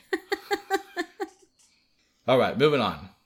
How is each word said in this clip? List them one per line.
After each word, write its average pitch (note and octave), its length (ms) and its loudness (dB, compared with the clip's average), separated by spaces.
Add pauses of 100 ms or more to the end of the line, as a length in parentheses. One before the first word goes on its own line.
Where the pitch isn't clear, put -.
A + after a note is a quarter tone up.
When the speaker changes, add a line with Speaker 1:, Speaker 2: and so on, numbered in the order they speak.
(120)
Speaker 1:
<laughs> - 2250 -8
Speaker 2:
All B2+ 100 4
right, G2 200 2
moving C#3+ 240 4
on. F#2 280 -4 (160)